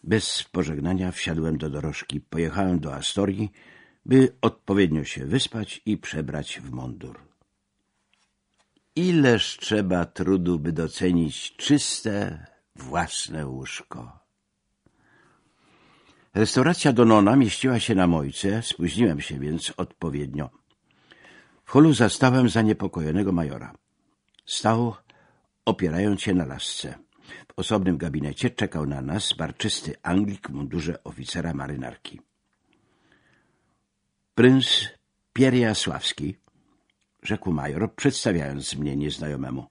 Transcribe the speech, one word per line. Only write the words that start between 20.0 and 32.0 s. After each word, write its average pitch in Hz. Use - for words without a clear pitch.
W -
holu 151
zastałem 123
zaniepokojonego 98
majora. 78
Stał, 113
opierając 95
się 101
na 90
lasce, -
osobnym 92
gabinecie 73
czekał 82
na 69
nas 71
barczysty -
Anglik 98
w 71
mundurze 73
oficera 78
marynarki. 65